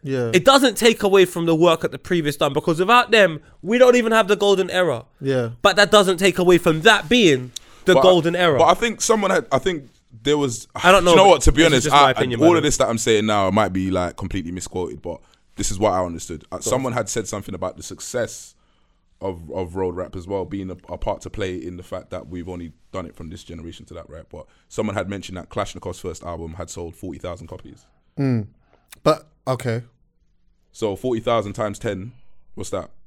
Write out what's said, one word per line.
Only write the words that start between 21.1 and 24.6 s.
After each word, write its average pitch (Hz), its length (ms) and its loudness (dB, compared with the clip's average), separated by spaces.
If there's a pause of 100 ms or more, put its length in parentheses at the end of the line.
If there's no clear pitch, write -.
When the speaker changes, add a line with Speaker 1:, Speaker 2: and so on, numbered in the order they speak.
Speaker 3:
to - 80 -14
play 92 260 -8
in 87 200 -12
the 90 60 -18
fact - 280 -14
that 71 180 -14
we've 87 200 -12
only 87 240 -14 (200)
done 92 120 -10
it - 120 -18
from 82 140 -16
this 82 140 -18
generation 85 420 -18
to 85 80 -20
that, 85 140 -18
right? 78 220 -20
But - 160 -18 (220)